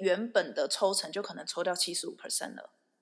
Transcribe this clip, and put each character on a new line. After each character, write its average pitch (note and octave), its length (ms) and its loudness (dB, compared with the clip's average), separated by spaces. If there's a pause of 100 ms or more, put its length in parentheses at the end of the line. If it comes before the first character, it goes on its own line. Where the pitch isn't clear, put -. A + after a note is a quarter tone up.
原 F#3+ 280 2
本 F3 240 2
的 C#3+ 140 0
抽 F#3+ 260 2
成 - 160 0
就 G3 120 -2
可 G3 120 -6
能 - 120 -10
抽 - 180 -4
掉 F3+ 100 2
七 F3 200 0
十 E3+ 160 -2
五 - 80 -12
percent - 400 -4
了。 - 140 -14 (300)